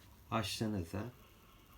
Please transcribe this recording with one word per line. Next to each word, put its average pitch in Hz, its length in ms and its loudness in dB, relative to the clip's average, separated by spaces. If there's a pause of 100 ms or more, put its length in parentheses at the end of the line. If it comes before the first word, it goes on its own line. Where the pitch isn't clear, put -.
(300)
Açtığınızda 107 720 2 (760)